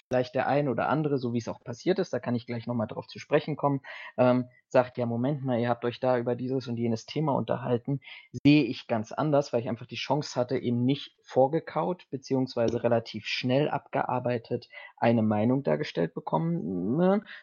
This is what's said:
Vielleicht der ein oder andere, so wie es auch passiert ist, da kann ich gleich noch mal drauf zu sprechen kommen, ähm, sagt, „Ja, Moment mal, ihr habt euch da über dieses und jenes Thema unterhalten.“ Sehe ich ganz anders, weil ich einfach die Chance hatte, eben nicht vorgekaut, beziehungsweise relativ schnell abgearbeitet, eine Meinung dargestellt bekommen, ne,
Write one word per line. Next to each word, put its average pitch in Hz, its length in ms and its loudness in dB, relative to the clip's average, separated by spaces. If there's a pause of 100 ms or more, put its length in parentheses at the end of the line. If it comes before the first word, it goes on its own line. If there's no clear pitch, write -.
Vielleicht 127 240 0
der 127 140 0
ein 143 220 2
oder 113 200 0
andere, 147 280 0
so 120 160 -2
wie 120 40 0
es 110 120 -4
auch - 120 -10
passiert 175 380 -2
ist, - 120 -2
da 123 80 -2
kann 120 160 -2
ich 113 120 -4
gleich 120 180 -8
noch 123 100 -4
mal 110 120 0
drauf - 200 -10
zu - 120 -14
sprechen 147 360 0
kommen, 143 260 0 (360)
ähm, 123 280 4 (260)
sagt, 123 260 2
„Ja, 123 80 0
Moment 127 380 -2
mal, 127 160 0
ihr 120 80 2
habt 120 160 0
euch 120 160 -4
da 127 180 2
über 123 180 0
dieses 127 320 -4
und 117 100 -4
jenes 117 280 -2
Thema 147 280 -2
unterhalten.“ 120 680 -2 (420)
Sehe 147 200 8
ich 123 240 -6
ganz 110 240 -2
anders, 147 400 2
weil 120 100 2
ich 117 80 -4
einfach 113 180 -6
die 120 80 -12
Chance 135 440 -4
hatte, 123 180 0
eben 120 280 0
nicht 143 380 -2
vorgekaut, 160 880 0
beziehungsweise 120 720 0
relativ 113 420 0
schnell 135 440 0
abgearbeitet, 123 1000 -4 (280)
eine 117 240 4
Meinung 110 420 2
dargestellt 151 500 -2
bekommen, 165 840 -2
ne, 190 260 2 (200)